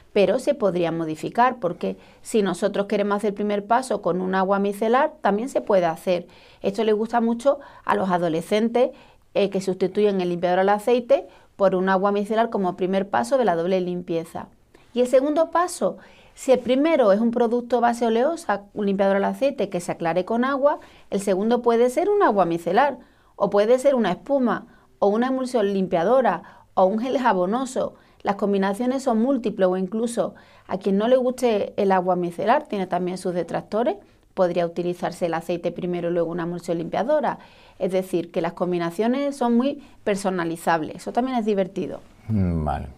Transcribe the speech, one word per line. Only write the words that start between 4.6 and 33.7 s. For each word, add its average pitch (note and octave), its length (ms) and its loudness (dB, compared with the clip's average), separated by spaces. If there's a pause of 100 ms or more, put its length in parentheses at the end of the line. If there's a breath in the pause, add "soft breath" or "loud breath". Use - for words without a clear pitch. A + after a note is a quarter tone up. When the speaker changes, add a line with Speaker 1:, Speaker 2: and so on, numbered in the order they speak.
Speaker 1:
micelar, A3+ 600 0
también A3 280 0
se C#4+ 120 -2
puede F#3+ 260 2
hacer. F3 420 -2 (340 soft breath)
Esto G3+ 220 -2
le G#3+ 80 4
gusta A3+ 280 0
mucho A#3 380 0 (260 loud breath)
a G3+ 120 0
los F#3+ 140 0
adolescentes, G#3 800 0 (440 loud breath)
eh, G3 160 2
que G3 100 -4
sustituyen F#3+ 600 0
el F3+ 80 -2
limpiador F3 320 0
al F#3+ 80 2
aceite A#3+ 580 2 (300 loud breath)
por F#3+ 180 4
un F#3 140 0
agua G3 240 2
micelar A3 360 0
como F#3+ 280 -2
primer G3 340 -2
paso A#3 260 0
de B3 80 4
la F3 120 2
doble F#3 240 0
limpieza. F3 640 -6 (460 soft breath)
Y A#3 80 -2
el B3 80 2
segundo D4 420 2
paso, E4 480 -2 (360 loud breath)
si - 160 -2
el A#3+ 80 6
primero C4 540 4
es G#3 80 4
un A#3 100 2
producto A#3+ 500 0
base A#3 260 2
oleosa, A3+ 580 0 (100)
un G#3 120 -2
limpiador G3 300 2
al G3 80 2
aceite G3 440 -2
que F#3 120 -4
se F3 120 -6
aclare E3+ 320 -2
con A#3 200 0
agua, C#4+ 360 2 (300 loud breath)
el G3 100 -2
segundo G#3+ 420 0
puede A#3 280 4
ser E4+ 180 0
un G#4 140 2
agua G#3 220 4
micelar, F#3 540 0 (380 soft breath)
o G3 140 0
puede G#3+ 280 4
ser C4+ 160 2
una A3 160 2
espuma, B3 560 -2 (320 loud breath)
o G3+ 100 4
una A#3 200 2
emulsión B3+ 440 0
limpiadora, F#3+ 1000 0
o F#3+ 120 4
un G#3+ 120 0
gel C4 200 -2
jabonoso. A3+ 760 0 (280 soft breath)
Las G3+ 120 -2
combinaciones G3+ 720 -2
son A3 180 2
múltiples, A3+ 460 0
o F#3 80 0
incluso G#3+ 580 -2 (320 soft breath)
a - 120 -4
quien G3 200 0
no G#3+ 80 0
le B3+ 100 6
guste B3 640 0
el G3 120 4
agua F3+ 240 2
micelar, F#3+ 500 0
tiene G3 220 -4
también F3+ 280 -2
sus F3+ 180 -6
detractores, F3+ 640 -2 (380 soft breath)